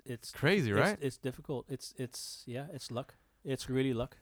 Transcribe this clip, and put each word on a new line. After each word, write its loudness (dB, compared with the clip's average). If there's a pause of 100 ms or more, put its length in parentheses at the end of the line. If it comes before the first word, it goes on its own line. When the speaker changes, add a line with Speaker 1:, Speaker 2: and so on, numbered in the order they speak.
Speaker 1:
it's -8
Speaker 2:
Crazy, 4
Speaker 1:
it's, 6
Speaker 2:
right? 4
Speaker 1:
it's -2
difficult. -6
It's, -8
it's, -8
yeah, -6
it's -10
luck. -6 (300)
It's -4
really 4
luck. -2